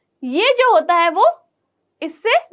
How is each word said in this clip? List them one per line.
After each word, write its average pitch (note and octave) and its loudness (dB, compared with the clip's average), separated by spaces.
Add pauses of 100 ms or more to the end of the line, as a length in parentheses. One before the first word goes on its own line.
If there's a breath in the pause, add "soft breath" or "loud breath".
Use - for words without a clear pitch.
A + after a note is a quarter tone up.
(240)
ये E4 0
जो B4 2
होता E4+ 2
है E4+ 2
वो A4+ -2 (520)
इससे G#4+ -4